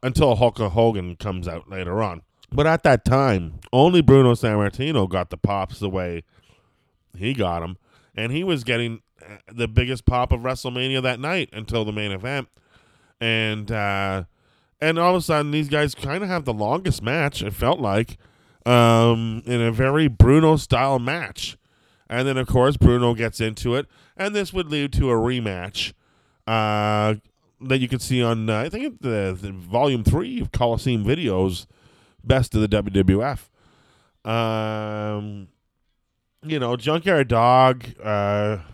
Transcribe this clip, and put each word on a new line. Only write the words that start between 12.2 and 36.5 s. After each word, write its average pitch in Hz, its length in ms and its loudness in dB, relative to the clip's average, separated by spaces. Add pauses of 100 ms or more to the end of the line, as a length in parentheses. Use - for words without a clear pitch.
And, 110 520 -2
uh, 98 540 -2 (540)
and 160 200 0
all 175 160 4
of 180 40 0
a - 20 -2
sudden, 151 280 -2
these 151 180 -2
guys 147 280 0
kinda 175 320 -6
have 175 180 -4
the 123 80 -2
longest 123 480 -2
match, 139 400 -2
it 98 120 -6
felt 131 260 0
like, 110 400 -2 (480)
um, 117 800 4
in 120 120 -2
a 117 120 0
very 135 360 2
Bruno-style 139 920 4
match. 127 580 -8 (500)
And 123 200 -2
then, 135 100 -2
of 127 80 -2
course, 127 320 2
Bruno 120 380 4
gets 113 260 -6
into 110 320 -4
it. 135 140 -4 (280)
And 208 200 -6
this 196 180 -4
would 180 160 -6
lead 143 240 -4
to 135 160 2
a 120 60 4
rematch, 110 800 -4 (520)
uh, 107 680 0 (440)
that 131 200 0
you 127 80 -2
can 123 120 -4
see 127 220 -2
on, 113 260 0
uh, 107 120 -2
I 139 100 -6
think, 254 320 -10
the, 101 380 -4
the 98 120 -10
volume 110 520 -2
three 226 360 -2
of - 120 -8
Coliseum 117 520 -2
Videos, 95 640 -2 (600)
Best 131 300 0
of 107 60 4
the 107 80 2
W 101 240 0
W 95 280 4
F. 135 280 -6 (760)
Um, 107 1300 -4 (920)
you 156 160 -6